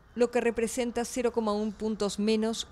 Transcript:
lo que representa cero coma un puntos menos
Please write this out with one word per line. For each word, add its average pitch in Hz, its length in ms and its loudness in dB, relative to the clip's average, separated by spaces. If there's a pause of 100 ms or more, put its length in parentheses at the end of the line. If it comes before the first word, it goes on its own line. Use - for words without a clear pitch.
(160)
lo 240 160 4
que 233 100 2
representa 233 640 0
cero 240 260 0
coma 220 220 0
un 214 180 0
puntos 208 460 -2
menos 220 540 2